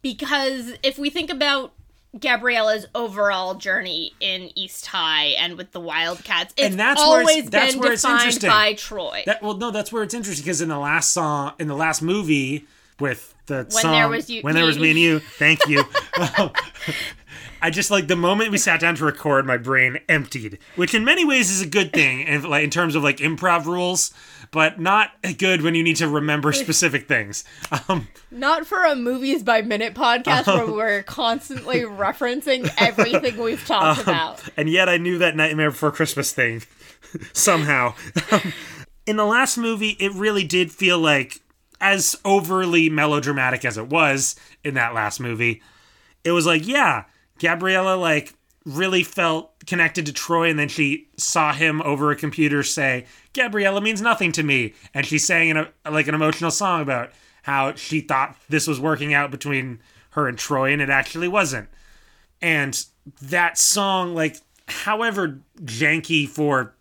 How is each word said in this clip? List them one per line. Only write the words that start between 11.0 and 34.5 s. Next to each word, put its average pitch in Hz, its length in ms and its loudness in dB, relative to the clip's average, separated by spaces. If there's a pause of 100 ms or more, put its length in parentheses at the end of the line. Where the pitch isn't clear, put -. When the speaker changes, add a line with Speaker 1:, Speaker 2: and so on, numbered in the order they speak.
Speaker 2:
song, 147 460 -2
in 156 100 -4
the 139 80 -4
last 160 240 0
movie 156 640 0 (340)
with 135 360 -6 (120)
the 131 240 -6
Speaker 1:
When - 120 0
Speaker 2:
song, 160 100 2
Speaker 1:
There 156 160 4
Was 226 220 -4
You, 226 100 -10
Speaker 2:
When 156 140 -2
There 165 100 4
Speaker 1:
Me. 165 40 4
Speaker 2:
Was 147 100 0
Me 160 120 4
and 156 80 4
You, 165 200 4
thank 151 500 2
you. 143 200 4
Speaker 1:
<laughs> - 60 -20 (440)
Speaker 2:
Um, 196 120 2 (1120)
I 165 60 0
just, 175 220 -2
like, 190 180 2
the 180 80 4
moment 202 360 2
we 202 60 0
sat 165 220 0
down 170 160 2
to 160 80 -2
record, 143 420 2
my 127 120 0
brain 127 400 2 (100)
emptied, 123 500 -2 (180)
which 175 180 0
in 220 100 2
many 330 220 4
ways 254 240 4
is 190 100 0
a 190 60 -2
good 165 260 0
thing, 139 340 2
and, 147 220 0
like, 151 160 2
in 147 60 -2
terms 165 240 0
of, 151 80 2
like, 139 160 2
improv 165 480 0
rules, 180 480 -2 (360)
but 156 300 0
not 202 300 2 (280)
good 185 220 2
when 165 140 0
you 165 80 2
need 165 140 2
to 160 120 0
remember 147 460 0
specific 165 520 0
things. 104 380 -2 (440)
Um, 160 200 -2 (220)
Speaker 1:
Not 302 360 0
for 370 180 0
a 302 120 4
Movies 254 460 -2
by 220 180 4
Minute 214 340 -2
podcast 247 520 2
where 190 180 4
Speaker 2:
Um, 220 100 -4
Speaker 1:
we're 208 280 0
constantly 247 800 -2
Speaker 2:
<laughs> - 0 -
Speaker 1:
referencing 240 1000 -2
everything 233 580 2
we've 226 300 -4
talked 160 340 2
Speaker 2:
Um, 214 40 -6
Speaker 1:
about. 165 380 -2 (140)